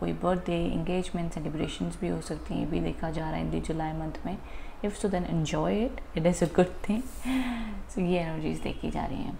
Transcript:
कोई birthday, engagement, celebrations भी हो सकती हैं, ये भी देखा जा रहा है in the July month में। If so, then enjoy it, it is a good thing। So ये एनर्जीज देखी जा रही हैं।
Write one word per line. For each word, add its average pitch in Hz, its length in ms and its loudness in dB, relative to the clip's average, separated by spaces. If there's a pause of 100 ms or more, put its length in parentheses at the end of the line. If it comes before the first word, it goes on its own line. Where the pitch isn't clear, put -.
कोई 170 120 2
birthday, 175 440 2 (160)
engagement, 175 600 0
celebrations 165 680 -2
भी 175 80 0
हो 170 120 0
सकती 160 340 -4
हैं, 170 60 0
ये - 60 0
भी 170 140 0
देखा 160 300 0
जा 160 200 -2
रहा 165 100 -2
है 160 100 0
in 160 40 0
the 165 120 0
July 160 260 0
month 160 340 -4
में। 185 100 -2 (480)
If 208 180 -2
so, 202 80 2
then 180 240 2
enjoy 160 380 2 (120)
it, - 160 -2 (180)
it 165 140 6
is 170 100 0
a 165 120 4
good 180 180 8 (140)
thing। 220 160 2 (880)
So - 80 -4
ये 180 200 4
एनर्जीज 160 420 0
देखी - 300 -2
जा - 140 0
रही - 180 -2
हैं। - 180 -4